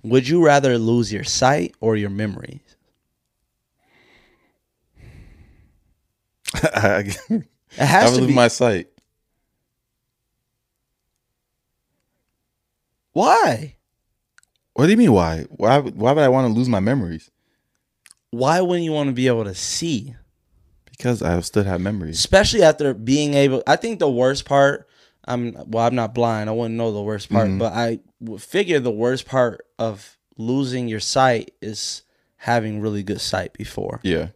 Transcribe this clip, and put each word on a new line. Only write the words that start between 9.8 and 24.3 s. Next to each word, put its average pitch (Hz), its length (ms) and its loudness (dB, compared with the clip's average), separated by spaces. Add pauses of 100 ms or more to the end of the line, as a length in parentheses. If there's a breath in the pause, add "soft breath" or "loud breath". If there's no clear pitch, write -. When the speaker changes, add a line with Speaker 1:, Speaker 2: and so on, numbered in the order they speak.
Speaker 1:
Why? 180 640 2 (1000)
Speaker 2:
What 135 120 4
do 185 40 6
you 220 60 6
mean, 220 160 6
why? 82 380 2
Why 123 280 2
would, 131 180 -4
why 110 160 0
would 151 120 4
I 131 40 6
wanna 127 200 2
lose 120 200 0
my 104 120 0
memories? 98 500 -4 (1000)
Speaker 1:
Why 135 300 0
wouldn't 175 240 0
you 160 60 -4
wanna 143 220 -2
be 127 160 0
able 113 160 0
to 98 100 -8
see? 135 640 -6 (720)
Speaker 2:
Because 120 320 -4
I 85 200 0
still 104 200 -2
have 92 180 -2
memories. 90 380 -6
Speaker 1:
Especially 208 460 2
after 151 280 4
being 139 420 -2
able, 135 340 2
I 151 80 4
think 226 240 -8
the 147 100 2
worst 127 340 0